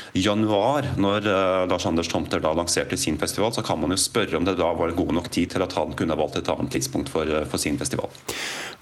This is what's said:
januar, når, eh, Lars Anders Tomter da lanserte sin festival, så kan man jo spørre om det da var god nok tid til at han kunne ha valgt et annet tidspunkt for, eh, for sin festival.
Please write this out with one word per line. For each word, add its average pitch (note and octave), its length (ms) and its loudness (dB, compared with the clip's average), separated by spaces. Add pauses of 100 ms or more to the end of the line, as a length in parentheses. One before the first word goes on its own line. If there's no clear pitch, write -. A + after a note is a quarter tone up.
(140)
januar, G#2+ 840 2
når, G2+ 300 2
eh, F#2 400 4
Lars F2+ 200 0
Anders E2 220 0
Tomter F2 320 -2
da D#2 140 2
lanserte E2+ 440 0
sin D#2 200 0
festival, G2 340 0
så A#2 120 -4
kan E2 160 -2
man D#2 100 0
jo F#2+ 60 0
spørre F#2+ 400 0
om E2 80 2
det F#2 140 0
da E2+ 160 2
var E2+ 180 0
god F2+ 200 0
nok E2 180 -2
tid F2 200 0
til F#2 120 0
at F2 100 -2
han - 220 -2
kunne D#2+ 200 0
ha D2+ 80 -2
valgt D2+ 140 -2
et - 120 -2
annet D2+ 220 -2
tidspunkt - 380 -2
for, D#2+ 160 0
eh, D2+ 200 0
for F#2 140 -4
sin D2 200 -2
festival. - 320 -4 (720)